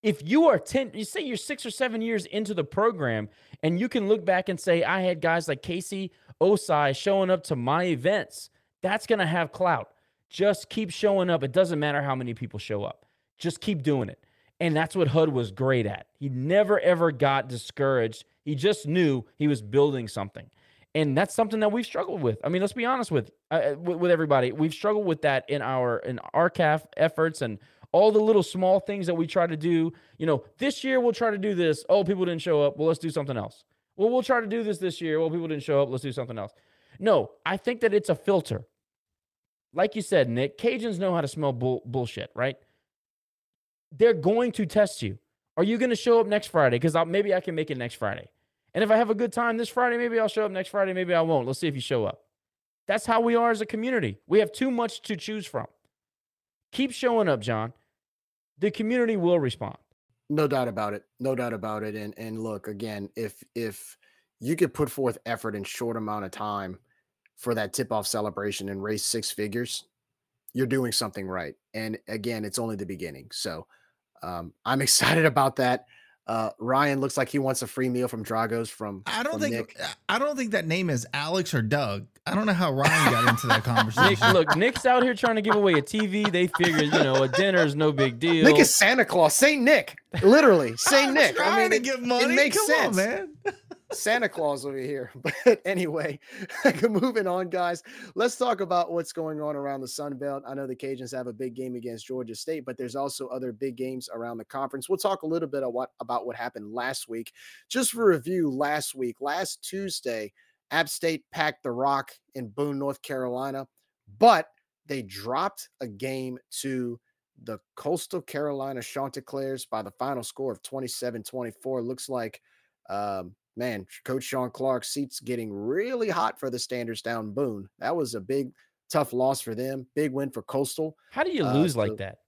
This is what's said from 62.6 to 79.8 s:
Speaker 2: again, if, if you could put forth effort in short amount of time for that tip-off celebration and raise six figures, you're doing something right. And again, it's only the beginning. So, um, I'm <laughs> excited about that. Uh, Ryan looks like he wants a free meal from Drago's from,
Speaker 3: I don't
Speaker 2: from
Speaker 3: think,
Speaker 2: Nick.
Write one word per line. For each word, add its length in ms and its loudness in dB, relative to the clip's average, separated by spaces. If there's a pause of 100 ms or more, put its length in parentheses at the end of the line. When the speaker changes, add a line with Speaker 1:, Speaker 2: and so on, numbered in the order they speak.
Speaker 2:
again, 480 -8
if, 300 -8 (100)
if 440 -8 (420)
you 160 -2
could 160 0
put 160 -2
forth 380 -4
effort 280 -4
in 100 -6
short 340 -6
amount 260 -6
of 60 -10
time 480 -8 (580)
for 180 -4
that 200 -4
tip-off 320 -4
celebration 640 -4
and 120 -6
raise 220 -4
six 260 -4
figures, 540 -6 (720)
you're 120 0
doing 260 0
something 360 -4
right. 280 -6 (180)
And 240 -6 (100)
again, 380 -6
it's 120 -6
only 180 -4
the 100 -6
beginning. 460 -10
So, 340 -8 (560)
um, 320 -10 (100)
I'm 160 0
<laughs> 0 -
excited 460 4
about 300 4
that. 280 2 (440)
Uh, 220 -2 (100)
Ryan 400 2
looks 160 -2
like 120 0
he 120 -2
wants 220 -2
a 40 -6
free 220 -2
meal 180 0
from 160 -6
Drago's 480 -2
from, 360 -10
Speaker 3:
I 180 -4
don't 80 -2
Speaker 2:
from 80 -6
Speaker 3:
think, 120 0
Speaker 2:
Nick. 280 -8 (280)